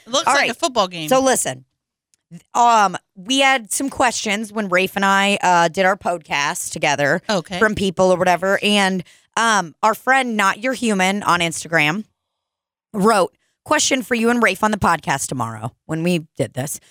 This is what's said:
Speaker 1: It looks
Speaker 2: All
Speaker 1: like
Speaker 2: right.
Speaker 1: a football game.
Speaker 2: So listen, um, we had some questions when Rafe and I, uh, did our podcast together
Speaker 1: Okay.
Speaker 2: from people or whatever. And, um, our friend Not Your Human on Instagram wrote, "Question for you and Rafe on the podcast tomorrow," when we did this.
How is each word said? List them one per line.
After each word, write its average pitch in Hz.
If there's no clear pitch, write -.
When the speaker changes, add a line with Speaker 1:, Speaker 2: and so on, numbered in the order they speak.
Speaker 1:
It -
looks 220
Speaker 2:
All 254
Speaker 1:
like 285
Speaker 2:
right. 262
Speaker 1:
a 226
football 247
game. 170
Speaker 2:
So 254
listen, 160
um, 226
we 247
had 269
some 269
questions 220
when 208
Rafe 185
and 196
I, 196
uh, 175
did 180
our 190
podcast 170
together 147
Speaker 1:
Okay. 185
Speaker 2:
from 214
people 185
or 180
whatever. 180
And, 190
um, 208
our 214
friend 254
Not 196
Your 262
Human 202
on 175
Instagram 165
wrote, 202
"Question 294
for 247
you 226
and 240
Rafe 190
on 214
the 214
podcast 165
tomorrow," 113
when 160
we 175
did 131
this. 135